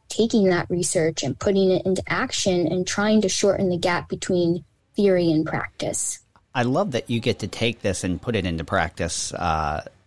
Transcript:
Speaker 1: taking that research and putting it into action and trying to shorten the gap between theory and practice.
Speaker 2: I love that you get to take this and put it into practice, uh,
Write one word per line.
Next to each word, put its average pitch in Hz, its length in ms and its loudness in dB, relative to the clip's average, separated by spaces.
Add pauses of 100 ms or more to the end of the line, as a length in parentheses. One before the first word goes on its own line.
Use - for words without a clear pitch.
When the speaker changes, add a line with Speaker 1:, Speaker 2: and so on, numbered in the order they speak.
Speaker 1:
taking 220 400 2
that 175 200 0
research 170 540 0
and - 140 -4
putting 190 340 2
it 185 140 0
into 190 220 0
action 180 600 0
and 180 200 -2
trying 214 340 2
to 190 80 0
shorten 196 400 2
the 180 80 0
gap 175 320 -2
between 175 540 0 (320)
theory 180 360 4
and 156 140 2
practice. - 760 -6 (360)
Speaker 2:
I 123 80 0
love 143 280 0
that 117 180 -4
you 117 100 0
get 110 200 0
to 107 80 -6
take 113 340 -2
this 95 220 -2
and 90 180 -2
put 120 140 -4
it 95 100 0
into 82 180 -2
practice, 87 720 -4
uh, 78 500 -2 (240)